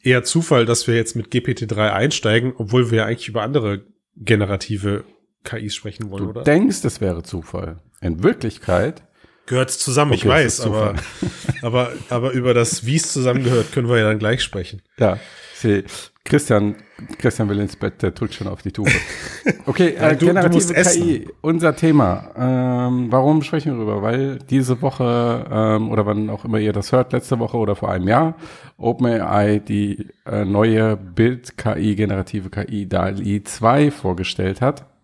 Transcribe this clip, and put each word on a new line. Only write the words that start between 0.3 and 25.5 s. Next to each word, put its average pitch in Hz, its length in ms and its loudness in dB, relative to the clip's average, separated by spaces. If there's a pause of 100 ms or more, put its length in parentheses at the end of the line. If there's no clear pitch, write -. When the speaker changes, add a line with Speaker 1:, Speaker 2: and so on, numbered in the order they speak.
Speaker 1:
dass 117 200 0
wir 117 100 2
jetzt 113 200 -2
mit 113 160 -8
G 123 80 0
P 123 140 -4
T 113 120 -6
drei 104 280 0
einsteigen, 117 640 2
obwohl 113 340 2
wir 113 60 2
ja 110 80 2
eigentlich 117 240 -6
über 110 120 -4
andere 107 440 -2 (320)
generative 101 880 -2 (400)
K - 100 -10
Is 107 180 -10
sprechen 104 360 -12
wollen, 98 160 -8
Speaker 2:
Du 104 60 -6
Speaker 1:
oder? 120 120 -10
Speaker 2:
denkst, 180 400 2
es - 160 -4
wäre 87 240 -2
Zufall. 87 560 -10 (220)
In 85 200 -2
Wirklichkeit 120 840 0 (440)
Speaker 1:
Gehört's 127 320 -2
zusammen, 139 340 2
ich 107 120 0
Speaker 2:
Okay, 143 180 4
es - 20 2
Speaker 1:
weiß, - 0 -
Speaker 2:
ist - 160 -2
Zufall. 107 340 0 (680)
Speaker 1:
aber, 120 280 0
<laughs> - 0 -
aber, - 20 -10 (180)
aber 123 220 -2
über 127 220 2
das, 113 320 2
wie 131 100 0
es 160 160 0
zusammengehört, 123 600 0
können 120 180 0
wir 120 80 4
ja 110 80 4
dann 107 140 2
gleich 110 240 0
sprechen. 95 380 -8 (160)
Speaker 2:
Ja, 101 200 2 (360)
ich - 60 -20
sehe, 101 240 2 (400)
Christian, 104 520 2 (420)
Christian 110 320 0
will 101 100 0
ins 101 160 -4
Bett, - 260 -6
der 95 100 -2
drückt - 240 -8
schon 98 120 -10
auf 95 140 -10
die 95 100 -8
Tube. 110 240 -2
Speaker 1:
<laughs> - 60 -2 (640)
Speaker 2:
Okay, 170 240 2
äh, - 120 -4
Speaker 1:
Nein, 156 100 4
du, 147 80 2
du 165 80 4
Speaker 2:
generative 175 260 4
Speaker 1:
musst 170 180 4
essen. 175 300 4
Speaker 2:
K 170 60 2
I, - 200 -2 (140)
unser 160 340 2
Thema. 120 600 4
Ähm, 123 760 0
warum 143 300 4
sprechen 151 300 -4
wir 123 120 -4
darüber? 104 200 -2
Weil 131 340 -2
diese 127 460 0
Woche, 120 680 0